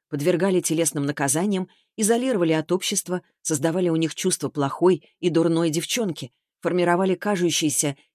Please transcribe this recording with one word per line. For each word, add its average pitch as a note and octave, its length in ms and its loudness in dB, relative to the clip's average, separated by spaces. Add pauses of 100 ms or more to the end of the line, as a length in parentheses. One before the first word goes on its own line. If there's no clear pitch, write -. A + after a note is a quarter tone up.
подвергали F3 520 2
телесным D#3 440 -2
наказаниям, D#3 640 0 (300)
изолировали A3 560 2
от D#3 180 -2
общества, F3+ 500 -2 (200)
создавали E3 480 0
у D#3+ 60 0
них D#3+ 200 -2
чувство E3+ 340 -2
плохой D3+ 600 0 (100)
и F3+ 100 0
дурной E3 400 2
девчонки, E3 640 -4 (300)
формировали F3 540 2
кажущийся E3 800 0 (180)